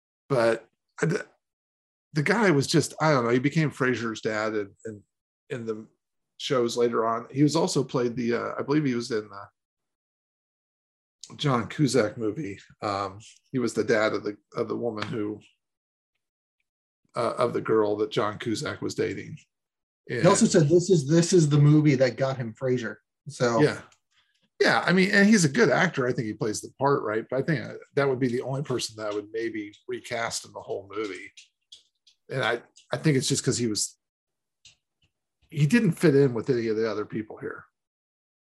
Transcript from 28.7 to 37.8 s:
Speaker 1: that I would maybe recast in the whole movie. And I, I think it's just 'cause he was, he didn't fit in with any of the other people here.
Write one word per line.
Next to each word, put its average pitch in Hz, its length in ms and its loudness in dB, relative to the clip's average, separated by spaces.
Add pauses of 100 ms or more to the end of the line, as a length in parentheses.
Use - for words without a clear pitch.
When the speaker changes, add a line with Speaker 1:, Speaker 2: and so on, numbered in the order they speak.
Speaker 1:
that 107 140 -6
I - 20 -4
would 104 200 -6
maybe 110 400 -6 (120)
recast 117 600 -8
in 104 80 -20
the 101 80 -14
whole 98 340 -12
movie. 98 340 -8 (1000)
And 131 120 -6
I, 113 200 -2 (300)
I - 60 0
think 143 200 2
it's 123 100 0
just - 160 0
'cause 120 140 0
he 120 100 0
was, - 300 -4 (1500)
he 151 160 0
didn't 220 260 4
fit 160 240 4
in 139 180 4
with 113 160 -4
any 117 200 -2
of 107 80 -2
the 113 120 0
other 104 160 -6
people - 320 -10
here. - 280 -12 (760)